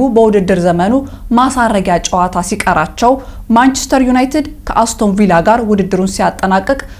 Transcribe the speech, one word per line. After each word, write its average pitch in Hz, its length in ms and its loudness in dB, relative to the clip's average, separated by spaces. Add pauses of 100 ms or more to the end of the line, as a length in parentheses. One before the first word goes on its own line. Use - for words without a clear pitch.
በውድድር 208 500 2
ዘመኑ 175 340 2 (380)
ማሳረጊያ 233 680 2
ጨዋታ 180 440 -2
ሲቀራቸው 190 680 0 (380)
ማንቸስተር 262 540 2
ዩናይትድ 262 440 0 (160)
ከአስቶን 220 520 -2
ቪላ 196 260 2
ጋር 220 220 2
ውድድሩን 190 480 0
ሲያጠናቅቅ፣ 190 680 -2 (200)